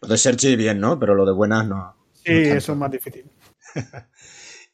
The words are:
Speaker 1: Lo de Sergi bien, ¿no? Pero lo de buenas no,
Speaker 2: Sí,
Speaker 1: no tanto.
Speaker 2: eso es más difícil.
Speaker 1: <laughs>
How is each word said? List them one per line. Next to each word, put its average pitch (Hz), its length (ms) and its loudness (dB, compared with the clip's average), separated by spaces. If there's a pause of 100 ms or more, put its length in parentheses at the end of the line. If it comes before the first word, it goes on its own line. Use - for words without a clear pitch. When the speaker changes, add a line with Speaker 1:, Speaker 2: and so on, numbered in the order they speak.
Speaker 1:
Lo - 80 -16
de 110 80 2
Sergi 131 380 2
bien, 110 240 0
¿no? 131 200 0
Pero 104 140 2
lo 98 120 4
de 95 60 4
buenas 107 360 2
no, 95 280 -10 (180)
Speaker 2:
Sí, 170 200 -4
Speaker 1:
no 165 80 4
tanto. 143 160 2
Speaker 2:
eso 143 140 -6
es 147 80 -4
más 139 120 -4
difícil. 135 380 -12 (460)
Speaker 1:
<laughs> - 360 -14 (640)